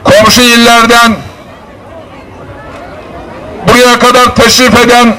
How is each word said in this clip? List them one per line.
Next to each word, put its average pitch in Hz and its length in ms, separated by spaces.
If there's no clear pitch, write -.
komşu 587 380
illerden 233 720
buraya 247 320
kadar 247 360
teşrif 226 400
eden 240 440